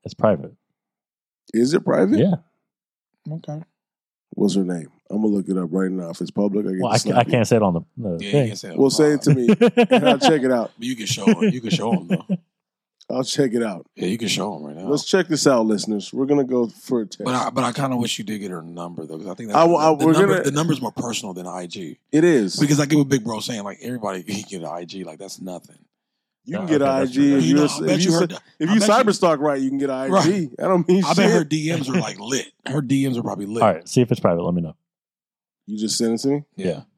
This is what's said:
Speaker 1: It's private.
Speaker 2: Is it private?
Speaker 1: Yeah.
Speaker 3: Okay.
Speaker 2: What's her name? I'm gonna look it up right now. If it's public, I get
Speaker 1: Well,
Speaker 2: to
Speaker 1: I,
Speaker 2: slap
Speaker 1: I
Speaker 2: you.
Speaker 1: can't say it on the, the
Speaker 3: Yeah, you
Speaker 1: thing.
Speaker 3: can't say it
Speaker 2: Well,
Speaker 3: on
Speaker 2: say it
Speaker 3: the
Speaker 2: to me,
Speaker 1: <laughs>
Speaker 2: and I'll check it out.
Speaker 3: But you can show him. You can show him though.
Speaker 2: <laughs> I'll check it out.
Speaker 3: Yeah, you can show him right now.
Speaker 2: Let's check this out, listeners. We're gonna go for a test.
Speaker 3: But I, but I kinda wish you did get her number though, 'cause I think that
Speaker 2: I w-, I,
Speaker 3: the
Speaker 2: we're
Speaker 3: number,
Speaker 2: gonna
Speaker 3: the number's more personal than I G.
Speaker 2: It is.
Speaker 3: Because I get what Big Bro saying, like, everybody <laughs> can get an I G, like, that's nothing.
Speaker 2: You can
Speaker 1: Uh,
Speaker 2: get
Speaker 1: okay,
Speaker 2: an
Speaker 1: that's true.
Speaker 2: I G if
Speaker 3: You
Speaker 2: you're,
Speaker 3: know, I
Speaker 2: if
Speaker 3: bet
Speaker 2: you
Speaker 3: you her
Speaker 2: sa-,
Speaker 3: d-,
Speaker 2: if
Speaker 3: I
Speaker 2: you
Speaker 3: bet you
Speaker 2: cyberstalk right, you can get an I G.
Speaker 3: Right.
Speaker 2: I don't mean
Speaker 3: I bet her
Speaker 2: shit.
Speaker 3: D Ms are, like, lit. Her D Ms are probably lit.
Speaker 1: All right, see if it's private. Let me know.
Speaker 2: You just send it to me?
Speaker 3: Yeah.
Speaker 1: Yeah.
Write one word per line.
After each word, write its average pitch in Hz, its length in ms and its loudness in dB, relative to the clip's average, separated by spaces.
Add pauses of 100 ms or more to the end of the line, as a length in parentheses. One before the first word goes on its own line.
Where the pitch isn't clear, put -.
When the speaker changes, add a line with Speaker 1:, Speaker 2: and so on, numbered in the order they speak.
Speaker 1:
It's - 100 -14
private. 95 400 0 (1000)
Speaker 2:
Is 123 200 2
it 196 100 2
private? 170 360 2
Speaker 1:
Yeah. 175 160 2 (960)
Speaker 3:
Okay. 156 300 -12 (720)
Speaker 2:
What's 98 240 0
her 98 80 2
name? 87 280 -6 (180)
I'm 107 120 -4
gonna 107 120 2
look 95 140 -2
it 95 100 -2
up 87 140 -4
right 95 200 -2
now. 87 180 -8
If 87 120 -12
it's 85 100 -6
public, 101 340 0
I 95 60 -4
get 92 100 -4
Speaker 1:
Well, 90 100 -2
Speaker 2:
to 110 40 2
Speaker 1:
I, - 20 2
Speaker 2:
slap 104 200 -2
Speaker 1:
I 120 40 4
Speaker 2:
you. 117 100 2
Speaker 1:
can't 117 160 2
say 120 100 4
it 107 60 4
on 92 120 2
the, 82 60 -4 (160)
the 113 120 -6
Speaker 3:
Yeah, 85 160 -6
you 101 60 -6
Speaker 1:
thing. 139 160 2
Speaker 3:
can't 104 120 -8
say 98 100 -14
it 85 80 -12
Speaker 2:
Well, 135 80 4
Speaker 3:
on 131 60 4
Speaker 2:
say 151 220 4
it 139 80 -2
Speaker 3:
the 147 120 4
Speaker 2:
to - 20 8
me, 214 520 4
Speaker 1:
<laughs> 254 80 4
Speaker 2:
and 254 140 4
I'll 240 100 2
check 165 240 4
it 131 80 2
out. 117 260 0
Speaker 3:
But 117 100 -8
you 127 80 -4
can 113 100 -8
show 110 200 -4
him. 208 280 2
You 127 80 -4
can 220 80 -6
show 208 240 0
him 170 140 -4
though. - 180 -4 (840)
Speaker 2:
<laughs> 120 60 -6
I'll 131 80 -2
check 131 300 0
it 120 80 0
out. 101 240 -6 (100)
Speaker 3:
Yeah, - 120 -4
you 208 100 -2
can 226 100 -6
show 98 300 -4
him 76 60 -14
right 73 120 -14
now. 90 120 -10
Speaker 2:
Let's 147 180 -2
check 180 220 -2
this 156 180 -4
out, 120 220 4
listeners. 104 440 -2
We're 135 140 -4
gonna 143 180 2
go 123 240 -2
for 120 340 -6
a 104 40 -6
test. - 180 -16
Speaker 3:
But 123 120 -4
I, 113 160 -4
but 127 120 -2
I 120 80 -2
kinda 131 260 -4
wish 120 200 -4
you 113 80 -10
did 107 140 -8
get 98 120 -10
her 85 120 -10
number 85 420 -12
though, 78 140 -12
'cause 98 80 -12
I 90 80 -10
think 113 140 -14
that 117 80 0
Speaker 2:
I 160 40 6
w-, 170 160 6
I, 156 180 4
Speaker 3:
the 143 100 0
Speaker 2:
we're 160 80 6
Speaker 3:
number, 190 200 6
Speaker 2:
gonna 180 100 0
Speaker 3:
the 139 80 0
number's 151 300 0
more 110 100 -6
personal 110 420 -6
than 90 140 -10
I 90 200 -10
G. 85 320 -14 (120)
Speaker 2:
It 156 120 4
is. 127 360 4
Speaker 3:
Because 143 200 4
I 147 80 0
get 151 100 2
what 143 100 4
Big 131 160 2
Bro 107 180 -6
saying, 110 220 -8
like, 98 180 -10
everybody 104 420 -8
<laughs> - 0 -
can 104 260 -8
get 92 120 -10
an 80 60 -10
I 87 180 -10
G, 92 180 -14
like, 80 160 -14
that's 98 200 -16
nothing. 90 380 -14 (720)
Speaker 2:
You 165 100 -8
can 190 80 -6
Speaker 1:
Uh, - 20 -8
Speaker 2:
get 147 140 2
Speaker 1:
okay, 135 100 2
Speaker 2:
an 135 80 0
Speaker 1:
that's 131 140 -2
true. 139 100 4
Speaker 2:
I 143 40 6
G 139 100 6
if 135 60 4
Speaker 3:
You - 60 2
Speaker 2:
you're, 143 80 4
Speaker 3:
know, 147 60 6 (100)
I - 40 -8
Speaker 2:
if 80 100 -4
Speaker 3:
bet 151 120 2
Speaker 2:
you 180 60 2
Speaker 3:
you 175 80 4
her 165 80 4
Speaker 2:
sa-, 180 40 4
Speaker 3:
d-, 170 100 -10 (240)
Speaker 2:
if 156 100 -2
Speaker 3:
I 208 40 4
Speaker 2:
you 220 60 6
Speaker 3:
bet 208 80 4
you 208 80 6
Speaker 2:
cyberstalk 190 440 4
right, 139 220 0
you 131 80 0
can 139 80 -2
get 135 140 -2
an 131 40 -4
I 131 120 -4
G. - 40 0 (300)
Speaker 3:
Right. 143 80 -4 (100)
Speaker 2:
I - 80 -2
don't 180 200 2
mean 185 180 4
Speaker 3:
I - 80 0
bet 185 180 4
her 175 80 4
Speaker 2:
shit. 147 100 -2
Speaker 3:
D 156 260 -2
Ms 135 140 -4
are, 170 100 0
like, 104 200 -6
lit. 120 280 -4 (200)
Her 143 140 -2
D 135 260 0
Ms 123 120 -2
are 110 40 -6
probably 101 220 -6
lit. 110 180 -4
Speaker 1:
All 104 80 6
right, 80 160 -6
see - 140 2
if 120 100 2
it's 120 80 0
private. 87 240 2
Let 90 120 -2
me 87 60 -2
know. 78 140 -10 (920)
Speaker 2:
You 107 100 -10
just 104 200 -4
send 113 160 0
it 117 80 -2
to 139 60 -2
me? 143 160 0 (120)
Speaker 3:
Yeah. 95 120 -6
Speaker 1:
Yeah. - 140 -4 (160)